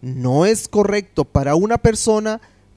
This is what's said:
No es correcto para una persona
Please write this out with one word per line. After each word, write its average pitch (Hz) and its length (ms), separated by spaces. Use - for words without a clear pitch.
No 127 460
es 214 220
correcto 202 560
para 139 320
una 214 220
persona 214 600